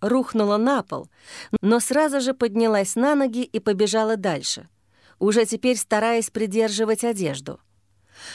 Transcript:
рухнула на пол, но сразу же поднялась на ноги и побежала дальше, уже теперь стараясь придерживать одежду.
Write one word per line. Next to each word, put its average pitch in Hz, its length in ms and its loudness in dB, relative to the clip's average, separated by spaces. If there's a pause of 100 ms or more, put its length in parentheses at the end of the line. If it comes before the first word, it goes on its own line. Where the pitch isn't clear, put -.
рухнула 214 560 0
на 240 260 2
пол, - 260 -10 (520)
но 220 180 4
сразу 277 420 0
же 262 120 -2
поднялась 220 640 0
на 277 180 2
ноги 254 280 0
и - 180 -4
побежала 214 560 0
дальше, 180 520 -4 (500)
уже 214 260 4
теперь 240 320 0
стараясь 220 540 0
придерживать 220 760 0
одежду. 147 560 -4 (760)